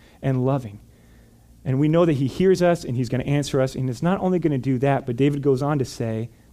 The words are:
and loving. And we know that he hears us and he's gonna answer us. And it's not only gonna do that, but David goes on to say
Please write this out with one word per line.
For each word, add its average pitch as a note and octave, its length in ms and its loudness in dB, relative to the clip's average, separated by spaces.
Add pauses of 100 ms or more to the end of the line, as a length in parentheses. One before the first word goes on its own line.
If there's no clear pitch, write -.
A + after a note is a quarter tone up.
(200)
and C3 240 0
loving. B2 360 -4 (840)
And C3 140 -2
we D3+ 100 2
know E3 180 4
that D#3+ 80 2
he C3 140 0
hears F3+ 340 2
us F3 220 2
and A#2+ 120 -6
he's A#2+ 140 -2
gonna B2 140 -2
answer C#3+ 360 0
us. C3 140 0
And C3 160 -4
it's A#2 120 -8
not F#3 180 0
only F#3 180 0
gonna D3+ 200 0
do B2+ 200 -2
that, C#3 260 0
but B2 120 -6
David C#3+ 260 2
goes C3+ 180 2
on C#3+ 200 0
to B2 40 -2
say A2+ 460 -6 (220)